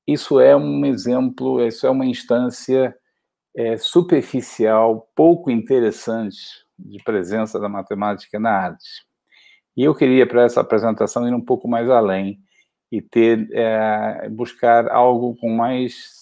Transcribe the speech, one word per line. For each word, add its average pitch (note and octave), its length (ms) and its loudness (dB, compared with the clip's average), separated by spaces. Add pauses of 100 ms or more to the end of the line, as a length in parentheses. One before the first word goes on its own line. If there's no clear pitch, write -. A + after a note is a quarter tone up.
isso D3 320 0
é C3+ 160 8
um C#3+ 300 0
exemplo, B2+ 800 -2
isso A2+ 200 -6
é B2+ 40 2
uma C3 160 0
instância, B2 880 -2 (600)
eh, A2+ 220 -4
superficial, A2+ 1400 0
pouco E3+ 360 4
interessante A2+ 880 -2 (380)
de G2+ 260 -20
presença G#2 560 -4
da G#2 100 -6
matemática G2+ 680 -8
na A2+ 120 -2
arte. F#2 340 -4 (920)
E B2+ 60 0
eu D3 120 2
queria, B2+ 320 4
para A#2+ 160 2
essa A#2+ 180 2
apresentação, A2 640 -2
ir A#2+ 60 -2
um A#2+ 80 -4
pouco A#2+ 260 -4
mais A#2+ 220 -2
além G2 500 0 (520)
e A2 100 -6
ter, A2+ 500 2
eh, A2 800 -4
buscar A#2 600 0
algo A#2+ 440 2
com A#2 140 -6
mais B2 720 -4